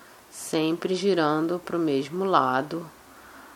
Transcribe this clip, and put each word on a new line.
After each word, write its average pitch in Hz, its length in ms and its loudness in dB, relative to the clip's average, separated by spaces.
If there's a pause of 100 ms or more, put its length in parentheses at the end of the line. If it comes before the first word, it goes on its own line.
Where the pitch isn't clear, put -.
(300)
sempre 165 640 -2
girando 170 680 2
pro 180 140 -4
mesmo 156 480 0
lado, 151 600 2 (680)